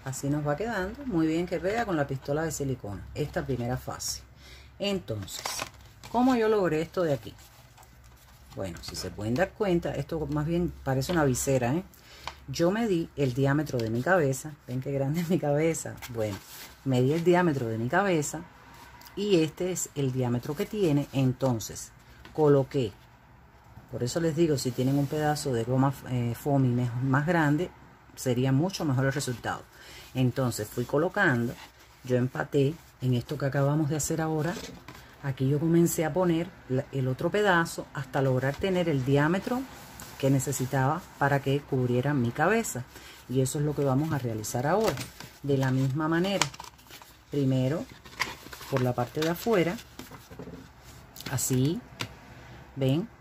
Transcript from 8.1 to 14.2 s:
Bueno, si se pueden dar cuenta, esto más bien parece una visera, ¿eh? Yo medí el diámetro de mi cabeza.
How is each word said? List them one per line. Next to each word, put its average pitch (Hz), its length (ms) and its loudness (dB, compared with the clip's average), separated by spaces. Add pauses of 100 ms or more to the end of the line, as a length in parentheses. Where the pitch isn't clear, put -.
Bueno, 92 260 -8
si - 140 -12
se 92 140 -6
pueden 104 240 -4
dar 180 180 2
cuenta, 175 440 0
esto 151 320 -4
más 147 180 -2
bien 170 260 0 (120)
parece 135 280 0
una 165 140 4
visera, 127 480 2
¿eh? 180 100 0 (640)
Yo 165 220 0
medí 196 460 0
el 135 180 0
diámetro 139 460 2
de 113 100 0
mi 117 120 0
cabeza. 143 500 2 (160)